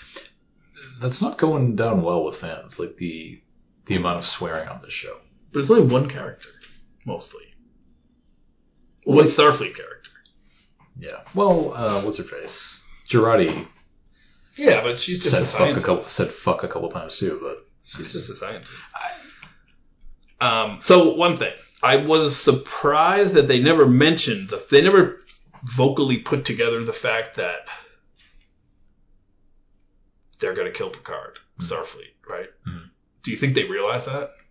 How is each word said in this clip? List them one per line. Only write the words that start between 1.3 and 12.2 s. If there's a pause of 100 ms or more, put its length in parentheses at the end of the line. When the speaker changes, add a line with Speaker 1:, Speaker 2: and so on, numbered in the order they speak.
Speaker 1:
going
down
well
with
fans,
like,
the, (440)
the
amount
of
swearing
on
this
show. (340)
Speaker 2:
But
it's
only
one
character, (560)
mostly. (1600)
One
Starfleet
character. (840)
Speaker 1:
Yeah. (120)
Well,
uh,
what's
her